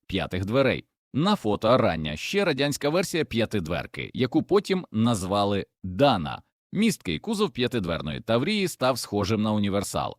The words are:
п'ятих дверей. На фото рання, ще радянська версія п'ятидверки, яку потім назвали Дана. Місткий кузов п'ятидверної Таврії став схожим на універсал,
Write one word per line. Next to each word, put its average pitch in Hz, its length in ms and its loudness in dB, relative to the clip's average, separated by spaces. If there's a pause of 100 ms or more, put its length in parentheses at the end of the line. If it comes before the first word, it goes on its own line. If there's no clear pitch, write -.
п'ятих 92 380 -2
дверей. 110 400 2 (300)
На 185 220 2
фото 110 420 2
рання, 80 380 0
ще 202 280 -2
радянська 143 440 0
версія 165 360 0
п'ятидверки, 85 880 -4
яку 127 280 2
потім 185 500 2
назвали 101 720 2 (180)
Дана. 92 580 0 (320)
Місткий 180 440 0
кузов 208 320 -2
п'ятидверної 82 680 -2
Таврії 170 480 0
став 131 300 0
схожим 104 440 0
на 107 100 0
універсал, 98 680 -2